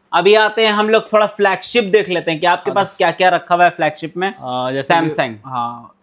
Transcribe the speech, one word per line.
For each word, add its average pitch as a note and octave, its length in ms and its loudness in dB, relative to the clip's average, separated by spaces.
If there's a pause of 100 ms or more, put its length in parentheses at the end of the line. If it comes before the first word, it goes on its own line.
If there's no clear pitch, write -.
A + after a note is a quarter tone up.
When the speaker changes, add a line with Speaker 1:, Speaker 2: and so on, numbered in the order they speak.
(140)
Speaker 1:
अभी F#3 220 4
आते G#3+ 300 2
हैं G#3+ 80 2
हम G#3+ 160 0
लोग, A3 240 0
थोड़ा G#3+ 120 4
फ्लैगशिप G3+ 580 -2
देख G3 260 0
लेते E3+ 220 -4
हैं D#3 80 -6
कि E3+ 60 -2
आपके F3 260 0
Speaker 2:
हाँ, F3 40 -8
Speaker 1:
पास G3 160 0
Speaker 2:
तो - 60 -20
Speaker 1:
क्या F3 140 2
क्या F3+ 180 2
रखा F3 260 0
हुआ F3 80 4
है F3 60 4
फ्लैगशिप D#3+ 480 -4
में। F#3+ 220 -4
Speaker 2:
आ, B2+ 320 -6
जैसे C3+ 220 -2
कि D#3+ 160 2
Speaker 1:
Samsung। C#3+ 240 -4 (120)
Speaker 2:
हाँ, A#2+ 580 -8